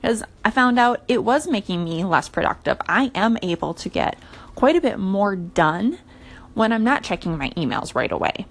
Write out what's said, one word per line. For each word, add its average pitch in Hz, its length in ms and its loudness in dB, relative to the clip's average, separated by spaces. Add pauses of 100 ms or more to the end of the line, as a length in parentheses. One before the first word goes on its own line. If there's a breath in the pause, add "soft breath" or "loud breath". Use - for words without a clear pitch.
Because 226 220 -2 (200)
I 214 60 4
found 247 300 2
out 240 280 2
it 247 160 2
was 269 240 2
making 196 360 -2
me 165 200 -4
less 165 240 0
productive. - 500 -2 (120)
I 247 260 2
am 226 280 2
able 170 320 -4
to - 120 -10
get - 300 -2 (380 loud breath)
quite 294 200 4
a 349 60 2
bit 262 180 -2
more 196 360 0
done 175 640 0 (560 loud breath)
when 220 180 2
I'm 220 100 0
not 254 200 2
checking 170 340 -4
my 139 140 -4
emails - 440 -4
right 123 160 0
away. - 400 -4